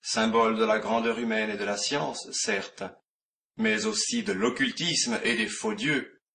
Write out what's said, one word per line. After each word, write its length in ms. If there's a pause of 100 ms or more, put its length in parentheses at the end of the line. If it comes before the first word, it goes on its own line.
Symbole 560
de 60
la 140
grandeur 400
humaine 300
et 80
de 80
la 140
science, 520
certes, 540 (720)
mais 300
aussi 360
de 120
l'occultisme 880
et 100
des 140
faux 240
dieux. 500 (120)